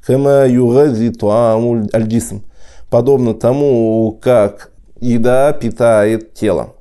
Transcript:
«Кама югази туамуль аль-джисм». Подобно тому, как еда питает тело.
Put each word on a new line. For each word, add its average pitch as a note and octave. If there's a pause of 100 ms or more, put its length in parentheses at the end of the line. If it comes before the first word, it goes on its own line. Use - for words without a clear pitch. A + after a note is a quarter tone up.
«Кама C#3
югази B2
туамуль A2+
аль-джисм». A2 (460)
Подобно B2
тому, A#2
как G#2+ (300)
еда B2
питает A2+
тело. E2+